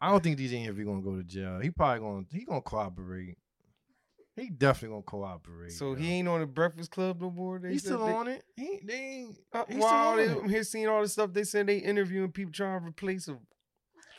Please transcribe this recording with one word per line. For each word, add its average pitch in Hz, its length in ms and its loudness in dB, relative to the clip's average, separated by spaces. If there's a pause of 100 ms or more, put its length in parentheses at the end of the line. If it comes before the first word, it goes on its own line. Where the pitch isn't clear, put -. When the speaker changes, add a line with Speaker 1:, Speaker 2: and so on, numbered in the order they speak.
Speaker 1:
I 170 100 2
don't 196 120 8
think 160 140 4
D 131 120 -2
J 120 160 -2
Envy 104 200 -4
gonna 101 180 -2
go 95 140 -2
to 92 80 -4
jail. 92 360 -6
He 147 100 0
probably 135 300 2
gonna, 101 320 -6
he 208 120 -8
gonna 143 160 -4
cooperate. 92 800 -6 (960)
He 240 160 -10
definitely 123 460 2
gonna 101 60 -10
cooperate, 87 720 -10
Speaker 2:
So 135 200 -4
Speaker 1:
yo. - 20 -2
Speaker 2:
he 160 200 -2
ain't 180 140 0
on 170 120 2
the 156 60 -2
Breakfast 160 440 0
Club 185 320 -2
no 180 80 -4
more? 185 280 -6
They 180 140 -6
Speaker 1:
He's 285 120 0
Speaker 2:
said 381 100 -2
Speaker 1:
still 226 120 0
Speaker 2:
they 214 60 2
Speaker 1:
on 233 160 -2
it. 262 140 -8 (120)
He, 359 300 -6
they 214 100 -6
ain't, 262 420 -10 (160)
Speaker 2:
Uh, - 140 -2
Speaker 1:
he's 226 100 -6
still 214 120 6
Speaker 2:
wow, 226 220 8
Speaker 1:
on 226 80 4
Speaker 2:
they, 220 60 8
Speaker 1:
it. 165 180 4
Speaker 2:
I'm 214 80 0
here 220 140 4
seeing 220 240 0
all 214 120 4
the 208 80 2
stuff 202 240 2
they 208 120 2
saying 208 220 2
they 208 120 4
interviewing 190 540 2
people 190 200 -4
trying 190 280 -2
to 170 60 -8
replace 185 420 -4
him. 135 100 -8 (800)